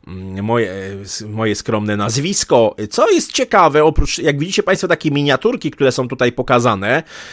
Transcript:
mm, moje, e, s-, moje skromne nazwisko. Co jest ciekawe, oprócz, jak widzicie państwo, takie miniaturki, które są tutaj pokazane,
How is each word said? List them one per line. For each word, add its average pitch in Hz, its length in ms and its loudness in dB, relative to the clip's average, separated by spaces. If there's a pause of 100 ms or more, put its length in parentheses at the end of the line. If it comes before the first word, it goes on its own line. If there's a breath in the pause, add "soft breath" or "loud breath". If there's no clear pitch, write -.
mm, 95 380 -8
moje, 113 260 0
e, 98 300 -10
s-, 98 200 -10
moje 107 340 -4
skromne 107 420 -2
nazwisko. 117 800 0 (140)
Co 339 220 2
jest 339 200 0
ciekawe, 165 520 4
oprócz, - 340 2
jak 143 220 0
widzicie 185 240 -2
państwo, 185 240 0
takie 160 240 0
miniaturki, 143 600 0
które 135 200 2
są 127 160 -2
tutaj 123 240 0
pokazane, 120 720 0 (300 loud breath)